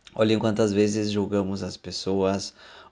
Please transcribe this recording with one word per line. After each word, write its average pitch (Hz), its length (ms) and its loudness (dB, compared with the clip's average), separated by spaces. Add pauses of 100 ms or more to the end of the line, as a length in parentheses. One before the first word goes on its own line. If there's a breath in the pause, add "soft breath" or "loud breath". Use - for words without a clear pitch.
(160)
Olhem 110 220 4
quantas 107 360 0
vezes 104 360 2
julgamos 98 540 -2
as 92 140 -10
pessoas, 95 760 -2 (380 loud breath)